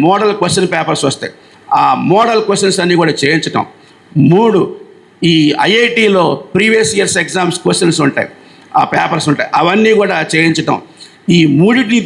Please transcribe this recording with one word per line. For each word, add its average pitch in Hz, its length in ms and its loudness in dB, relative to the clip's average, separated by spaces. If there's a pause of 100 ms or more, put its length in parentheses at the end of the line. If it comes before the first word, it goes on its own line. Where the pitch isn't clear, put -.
మోడల్ 202 340 2
క్వశ్చన్ 180 340 0
పేపర్స్ 156 340 -4
వస్తాయి, - 240 -6 (480)
ఆ 143 40 2 (280)
మోడల్ 220 360 2
క్వశ్చన్స్ 196 360 0
అన్నీ 175 180 0
కూడా 156 120 0 (100)
చేయించటం. 147 400 -2 (680)
మూడు, 202 280 4 (720)
ఈ - 20 2 (340)
ఐఐటీలో 220 560 2 (300)
ప్రీవియస్ 220 440 0
ఇయర్స్ 185 260 -2
ఎగ్జామ్స్ 170 420 -4
క్వశ్చన్స్ 170 400 0
ఉంటాయి, 127 220 -2 (520)
ఆ 151 40 2 (100)
పేపర్స్ 165 380 -2
ఉంటాయి, - 180 -4 (100)
అవన్నీ 208 400 2
కూడా 190 160 0 (180)
చేయించటం. 160 440 0 (600)
ఈ - 20 4 (200)
మూడింటిని 226 460 2